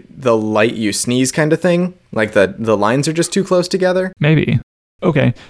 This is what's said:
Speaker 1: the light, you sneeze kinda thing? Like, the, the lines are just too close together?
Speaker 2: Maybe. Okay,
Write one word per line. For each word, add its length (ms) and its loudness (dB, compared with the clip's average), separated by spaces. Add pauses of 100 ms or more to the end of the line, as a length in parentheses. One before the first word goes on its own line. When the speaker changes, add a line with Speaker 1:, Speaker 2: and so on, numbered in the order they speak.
(220)
Speaker 1:
the 160 2
light, 380 0
you 180 -2
sneeze 380 0
kinda 260 0
thing? 400 -2 (140)
Like, 220 -2
the, 260 2
the 180 0
lines 300 0
are 60 -2
just 200 -2
too 120 0
close 220 0
together? 520 -2
Speaker 2:
Maybe. 400 2 (420)
Okay, 320 2 (160)